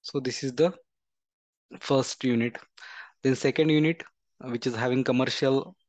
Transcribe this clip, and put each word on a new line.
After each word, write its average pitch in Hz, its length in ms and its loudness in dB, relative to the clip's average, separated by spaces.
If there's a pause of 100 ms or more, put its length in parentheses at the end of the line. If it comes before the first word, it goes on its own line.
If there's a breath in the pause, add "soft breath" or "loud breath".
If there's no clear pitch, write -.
So - 180 -6
this 127 200 -6
is 131 120 -6
the 160 200 2 (1080)
first - 420 0
unit. 120 320 0 (680 loud breath)
Then 131 140 2
second 151 340 2
unit, 156 340 2 (380)
uh, 127 80 -12
which 120 180 -4
is 120 80 -2
having 127 280 0
commercial 135 720 0 (140)